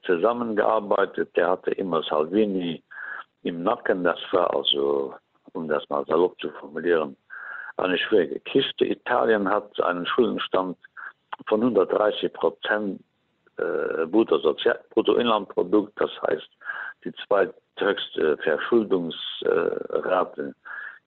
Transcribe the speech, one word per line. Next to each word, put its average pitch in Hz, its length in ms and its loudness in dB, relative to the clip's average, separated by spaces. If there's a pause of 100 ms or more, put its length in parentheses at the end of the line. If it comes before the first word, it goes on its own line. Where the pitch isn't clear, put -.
zusammengearbeitet. 104 1300 0
Der 87 140 4
hatte 92 200 -2
immer 82 320 -2
Salvini 87 800 0 (600)
im 85 180 -6
Nacken. 101 400 0
Das 87 160 0 (140)
war 87 200 2
also, 69 640 0 (380)
um 82 160 -6
das 73 200 -2
mal 71 180 -2
salopp 85 340 2
zu 78 180 -8
formulieren, 80 580 -2 (600)
eine 92 200 0
schwierige 85 440 2
Kiste. - 440 0
Italien 113 640 2
hat 104 320 -2
einen 87 260 0
Schuldenstand 95 680 0 (720)
von 107 160 2
hundertdreißig 98 720 2
Prozent, 101 680 -2 (580)
äh, 80 480 -2
Bruttosozial-, 80 720 2 (100)
Bruttoinlandprodukt, 104 1120 2
das 78 100 0 (160)
heißt - 240 -2 (540)
die 82 80 -8 (160)
zweithöchste 90 1080 0
Verschuldungsrate 85 2250 0 (540)